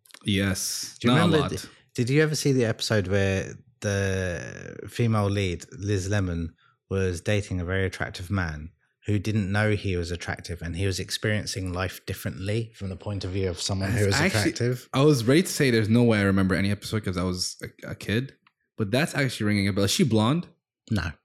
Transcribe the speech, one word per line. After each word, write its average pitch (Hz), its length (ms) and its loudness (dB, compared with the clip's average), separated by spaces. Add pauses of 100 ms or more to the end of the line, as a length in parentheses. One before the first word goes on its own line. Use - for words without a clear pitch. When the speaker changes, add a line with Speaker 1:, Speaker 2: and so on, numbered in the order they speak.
(240)
Speaker 1:
Yes. 98 760 -2
Speaker 2:
Do 120 80 0
you 120 60 6
Speaker 1:
Not 156 60 4
a 170 40 4
Speaker 2:
remember 165 140 4
Speaker 1:
lot. 113 120 0
Speaker 2:
the, - 180 -8 (260)
did 123 160 0
you 147 120 4
ever 156 120 2
see 139 180 0
the 127 120 4
episode 107 440 0
where 98 440 0 (280)
the 92 960 -4 (120)
female 110 400 2
lead, 98 380 -2 (120)
Liz 95 300 -2
Lemon, 90 460 -2 (360)
was 95 300 -2
dating 98 400 -2
a 87 40 -4
very 95 200 -2
attractive 87 460 -6
man 80 400 -4 (360)
who 104 120 0
didn't 101 340 -2
know 107 200 2
he 95 260 -2
was 85 120 -4
attractive, 85 520 -8
and 82 140 -8
he 98 100 -2
was 90 120 -2
experiencing 95 760 -4
life 90 320 -6
differently 104 680 -6
from 98 140 -10
the 92 80 -8
point 101 260 -6
of 92 100 -6
view 95 180 0
of 87 100 -6
someone 98 300 -2
who 110 60 0
Speaker 1:
That's 104 100 4
Speaker 2:
was 98 80 4
Speaker 1:
actually 156 380 2
Speaker 2:
attractive? 123 420 -2
Speaker 1:
I 131 80 4
was 143 220 6
ready 143 180 6
to 185 60 -2
say 139 220 2
there's 110 200 4
no 120 140 8
way 113 160 6
I - 20 4
remember 95 320 4
any 98 160 2
episode 104 340 -4
'cause 92 140 -2
I 87 60 -2
was 92 380 -4
a, - 280 -14
a - 40 -8
kid, 117 380 -4 (460)
but 101 120 -2
that's 135 240 0
actually 131 320 -2
ringing 101 220 4
a 95 60 0
bell. 98 100 2
Is 95 60 2
she - 140 4
blonde? 117 440 2 (420)
Speaker 2:
No. 101 200 -2 (140)